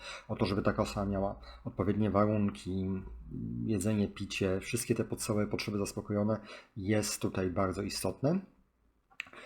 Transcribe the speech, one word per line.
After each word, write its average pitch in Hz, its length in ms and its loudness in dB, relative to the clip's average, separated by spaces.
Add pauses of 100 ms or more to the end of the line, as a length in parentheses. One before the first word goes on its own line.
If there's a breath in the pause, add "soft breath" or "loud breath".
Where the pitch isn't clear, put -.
(280 loud breath)
o 107 80 -4
to, 110 100 2
żeby 98 160 2
taka 107 200 2
osoba 101 240 0
miała 101 340 0 (240 loud breath)
odpowiednie 101 460 2
warunki, 101 800 2 (760)
jedzenie, 104 440 2
picie, 95 520 0
wszystkie - 340 0
te 117 100 2
podstawowe 104 420 0
potrzeby 104 320 -2
zaspokojone 104 600 0 (360 loud breath)
jest 104 460 0
tutaj 95 280 0
bardzo 92 320 2
istotne. 131 580 0 (1040 loud breath)